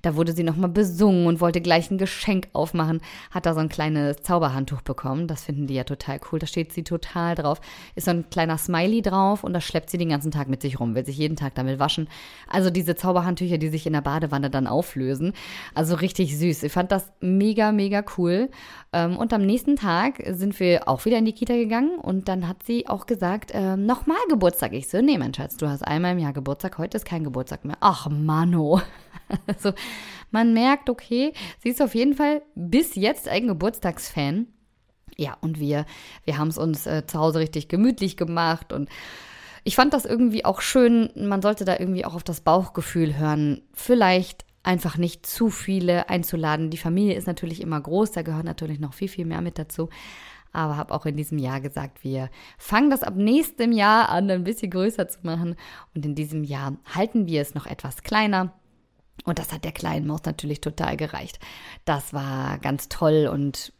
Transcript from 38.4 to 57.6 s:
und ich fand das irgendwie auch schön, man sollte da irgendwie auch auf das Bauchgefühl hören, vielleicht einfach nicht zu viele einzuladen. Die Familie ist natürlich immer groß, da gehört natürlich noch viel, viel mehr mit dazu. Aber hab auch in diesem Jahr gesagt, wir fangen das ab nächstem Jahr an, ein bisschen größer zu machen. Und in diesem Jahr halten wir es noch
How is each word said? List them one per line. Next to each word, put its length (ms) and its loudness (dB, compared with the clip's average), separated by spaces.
und 160 -4
ich 120 -2
fand 180 6
das 120 2
irgendwie 400 2
auch 160 2
schön, 540 6
man 260 0
sollte 240 2
da 140 2
irgendwie 260 -2
auch 100 -8
auf 80 -8
das 180 -6
Bauchgefühl 760 2
hören, 440 2
vielleicht 720 2
einfach 340 0
nicht 280 -2
zu 240 0
viele 600 0
einzuladen. 600 0
Die 80 -6
Familie 380 2
ist 120 -6
natürlich 340 -6
immer 180 -4
groß, 320 0
da 100 -4
gehört 240 -4
natürlich 340 -6
noch 140 -8
viel, 140 -6
viel 180 -8
mehr 160 -4
mit 160 -6
dazu. 320 -6
Aber 240 -2
hab 140 -6
auch 140 -4
in 100 -2
diesem 220 -4
Jahr 240 -2
gesagt, 420 -10
wir 260 -6
fangen 320 4
das 140 2
ab 120 -4
nächstem 560 2
Jahr 380 6
an, 200 2
ein 140 0
bisschen 280 -4
größer 360 0
zu 160 -14
machen. 320 -2
Und 100 -4
in 80 -2
diesem 300 -4
Jahr 320 -6
halten 320 2
wir 160 0
es 140 -6
noch 120 -8